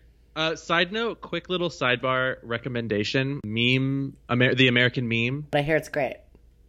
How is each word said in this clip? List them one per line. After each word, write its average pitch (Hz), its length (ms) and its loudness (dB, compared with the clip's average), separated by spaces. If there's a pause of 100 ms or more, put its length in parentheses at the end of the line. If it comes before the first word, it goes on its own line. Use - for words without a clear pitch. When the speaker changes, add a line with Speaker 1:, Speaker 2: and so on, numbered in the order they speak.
(360)
Speaker 1:
Uh, 160 180 0
side 175 380 0
note, 220 300 -4
quick - 260 -8
little 175 220 -2
sidebar 127 720 0
recommendation, 117 1000 -2
meme, 131 760 0 (120)
Amer-, 123 260 4
the 127 140 6
American 123 400 4
Meme. 123 420 -2
Speaker 2:
But 147 100 2
I - 20 2
hear 156 140 2
it's 147 120 -4
great. 131 280 -4 (520)